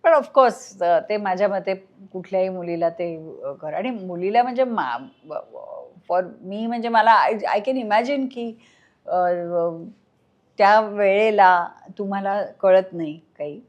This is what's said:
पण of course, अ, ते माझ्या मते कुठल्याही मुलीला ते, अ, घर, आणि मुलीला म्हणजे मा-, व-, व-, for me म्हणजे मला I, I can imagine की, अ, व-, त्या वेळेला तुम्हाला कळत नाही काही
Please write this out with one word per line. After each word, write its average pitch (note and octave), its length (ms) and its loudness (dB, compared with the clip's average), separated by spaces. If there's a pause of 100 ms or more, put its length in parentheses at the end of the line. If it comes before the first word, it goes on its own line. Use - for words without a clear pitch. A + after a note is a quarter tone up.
पण E4+ 100 6
of D4 120 4 (140)
course, - 440 2
अ, E3+ 160 4 (100)
ते G#3 80 -2
माझ्या G3 320 0
मते F#3+ 260 -4 (380)
कुठल्याही F#3 360 -2
मुलीला E3+ 400 -4
ते, E3+ 280 -6 (280)
अ, C#3 80 -8 (100)
घर, D3+ 120 -8
आणि G3 160 -4
मुलीला F#3+ 520 -2
म्हणजे B3 220 -2
मा-, D3+ 380 -4 (260)
व-, D#3 60 -14
व-, - 500 -14 (260)
for F3+ 140 0 (260)
me G#3+ 160 -8
म्हणजे A#3 220 -6
मला A3+ 260 4 (140)
I, - 40 0
I G#3 360 -2
can C4 160 -2
imagine B3 480 0
की, A#3 260 -10 (480)
अ, F3 100 -4 (160)
व-, E3+ 520 -4 (760)
त्या G#3 220 6
वेळेला G3+ 880 4 (300)
तुम्हाला G3 440 -4
कळत F#3 500 2
नाही E3 280 -8 (180)
काही D3 300 -10